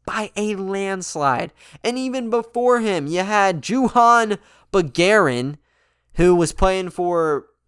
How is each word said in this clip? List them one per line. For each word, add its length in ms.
by 320
a 200
landslide. 1000
And 140
even 320
before 520
him, 260
you 140
had 420
Juhan 720
Begarin, 840
who 180
was 180
playing 380
for 560